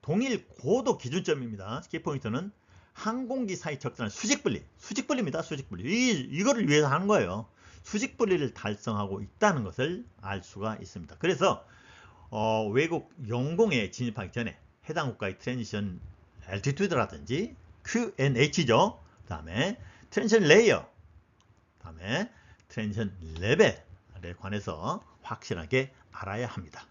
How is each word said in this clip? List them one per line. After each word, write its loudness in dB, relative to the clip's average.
동일 0
고도 0
기준점입니다. -4
키포인트는 -4
항공기 -4
사이 -8
적절한 -6
수직 0
분리, -2
수직 -6
분리입니다. -2
수직 -8
분리. -10
이, 2
이거를 2
위해서 6
하는 2
거예요. 2
수직 -4
분리를 2
달성하고 -4
있다는 2
것을 -2
알 -6
수가 -6
있습니다. -14
그래서, 2
어, 0
외국 0
영공에 0
진입하기 -6
전에 -6
해당 -2
국가의 -6
트랜지션 -6
엘티튜드라든지 -2
큐엔에이치죠. 4
그다음에 -4
트랜지션 4
레이어, 8
그다음에 -6
트랜지션 -4
레벨에 4
관해서 -6
확실하게 -4
알아야 -6
합니다. -12